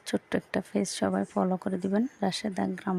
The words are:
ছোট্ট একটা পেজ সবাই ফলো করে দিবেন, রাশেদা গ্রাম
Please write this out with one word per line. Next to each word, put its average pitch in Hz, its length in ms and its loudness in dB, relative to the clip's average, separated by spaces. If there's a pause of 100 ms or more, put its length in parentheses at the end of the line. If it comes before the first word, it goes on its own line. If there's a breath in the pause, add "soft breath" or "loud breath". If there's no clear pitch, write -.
ছোট্ট - 280 -2
একটা - 260 -2
পেজ 202 280 -2 (120)
সবাই 196 240 2
ফলো 190 320 2
করে 190 220 -2
দিবেন, 196 260 2 (160)
রাশেদা 196 440 -2 (120)
গ্রাম 185 220 -2